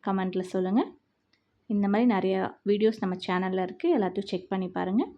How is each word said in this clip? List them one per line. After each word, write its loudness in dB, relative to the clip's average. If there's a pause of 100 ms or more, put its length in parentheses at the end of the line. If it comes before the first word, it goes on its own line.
கமெண்ட்ல -2 (100)
சொல்லுங்க. 2 (920)
இந்த 2
மாதிரி 4
நிறையா 0 (300)
வீடியோஸ் 2
நம்ம -2 (100)
சேனல்ல 0
இருக்கு. -4
எல்லாத்தையும் -2
செக் -6
பண்ணி -2
பாருங்க. 0 (160)